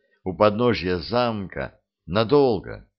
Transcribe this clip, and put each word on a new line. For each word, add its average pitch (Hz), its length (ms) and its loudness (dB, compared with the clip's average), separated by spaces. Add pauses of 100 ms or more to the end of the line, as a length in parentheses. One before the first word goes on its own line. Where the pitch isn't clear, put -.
(240)
у 95 100 -6
подножья 101 640 2
замка 95 840 -4 (280)
надолго, 104 840 0 (100)